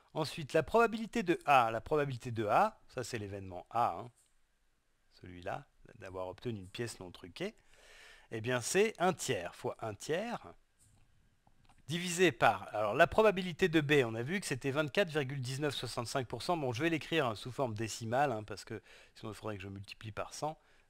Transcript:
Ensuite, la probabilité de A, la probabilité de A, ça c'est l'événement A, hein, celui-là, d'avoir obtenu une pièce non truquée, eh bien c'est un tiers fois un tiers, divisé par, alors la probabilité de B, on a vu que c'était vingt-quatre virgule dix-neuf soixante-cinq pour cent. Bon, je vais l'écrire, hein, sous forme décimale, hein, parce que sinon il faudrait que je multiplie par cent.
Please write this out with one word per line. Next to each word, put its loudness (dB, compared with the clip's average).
Ensuite, -6
la 6
probabilité 2
de 2
A, 6
la -2
probabilité -2
de -2
A, 4
ça -8
c'est -6
l'événement -10
A, 0
hein, -14
celui-là, -10
d'avoir -8
obtenu -8
une -12
pièce -10
non -14
truquée, -12
eh -6
bien 0
c'est 2
un 2
tiers -4
fois -6
un -6
tiers, -6
divisé 2
par, 4
alors 2
la 10
probabilité 4
de 6
B, 6
on -4
a -2
vu -2
que -10
c'était -2
vingt-quatre 0
virgule -2
dix-neuf -2
soixante-cinq -4
pour -8
cent. 0
Bon, -2
je -4
vais 2
l'écrire, 0
hein, -2
sous -10
forme -2
décimale, 0
hein, -4
parce -12
que -10
sinon -12
il -12
faudrait -8
que -14
je -10
multiplie -12
par -8
cent. -8